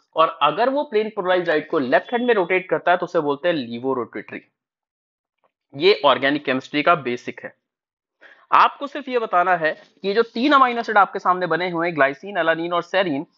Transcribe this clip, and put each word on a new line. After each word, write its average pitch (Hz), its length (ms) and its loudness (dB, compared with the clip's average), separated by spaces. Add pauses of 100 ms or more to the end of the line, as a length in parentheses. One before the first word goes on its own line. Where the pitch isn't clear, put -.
(160)
और 165 260 0
अगर 202 280 0
वो 285 140 -2
प्लेन 214 320 -2
पोलराइज्ड 180 320 0
लाइट 156 220 -2
को 160 80 0
लेफ्ट 143 340 0
हैंड 240 140 -2
में 233 80 2
रोटेट 180 360 0
करता 165 200 0
है 180 60 4
तो 180 100 -4
उसे 165 140 -2
बोलते 143 280 -2
हैं 175 60 2
लीवो 123 400 -4
रोटेटरी। 110 460 -8 (1300)
ये 180 300 2
ऑर्गेनिक 139 400 2
केमिस्ट्री 135 380 -4
का 170 140 4
बेसिक 123 480 -8
है। - 120 -18 (920)
आपको 233 360 2
सिर्फ 269 220 -12
ये 247 100 -2
बताना 185 380 2
है 160 160 -2
कि - 360 -10
ये 196 60 -2
जो 226 100 4
तीन 247 280 0
अमीनो 247 280 2
एसिड 214 180 0
आपके 196 200 2
सामने 180 280 0
बने 170 240 -2
हुए 170 160 -2
हैं, 175 100 -4
ग्लाइसिन, 147 420 0
alanine 165 340 0
और 175 120 0
serine, 170 400 -2 (140)